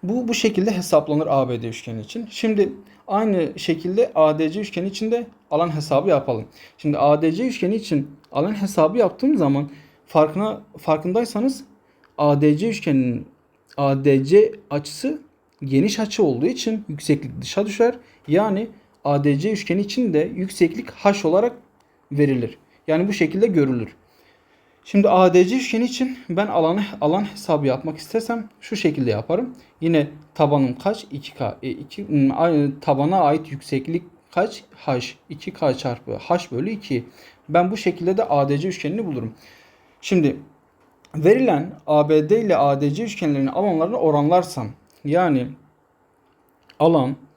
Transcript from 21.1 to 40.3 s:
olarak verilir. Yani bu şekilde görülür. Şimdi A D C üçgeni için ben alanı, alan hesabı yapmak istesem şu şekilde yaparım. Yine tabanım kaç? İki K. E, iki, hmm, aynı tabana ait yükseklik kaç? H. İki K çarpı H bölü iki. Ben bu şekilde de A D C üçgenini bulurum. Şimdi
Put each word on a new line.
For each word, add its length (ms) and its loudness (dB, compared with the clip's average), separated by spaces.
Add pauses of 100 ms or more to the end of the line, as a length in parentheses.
olarak 240 2 (600)
verilir. 460 0 (280)
Yani 220 2
bu 40 -2
şekilde 340 2
görülür. 500 0 (880)
Şimdi 240 2
A 260 6
D 100 8
C 120 -2
üçgeni 280 -2
için 340 -4 (100)
ben 180 -2
alanı, 360 0 (180)
alan 320 0
hesabı 340 -2
yapmak 320 -4
istesem 500 -6 (120)
şu 160 -10
şekilde 340 -2
yaparım. 440 -2 (260)
Yine 280 2 (260)
tabanım 440 2
kaç? 320 -6
İki 240 -16
K. 280 -6
E, 80 -6
iki, 380 -12
hmm, 320 2
aynı 400 0
tabana 400 0
ait 320 0
yükseklik 500 -6 (280)
kaç? 340 -4 (120)
H. 240 -4 (280)
İki 220 -14
K 240 -2
çarpı 420 -8
H 340 -4
bölü 200 -4
iki. 340 -6 (440)
Ben 220 2
bu 60 -4
şekilde 400 -2
de 80 0
A 240 0
D 100 0
C 100 -4
üçgenini 380 -6
bulurum. 280 -8 (680)
Şimdi 360 2 (800)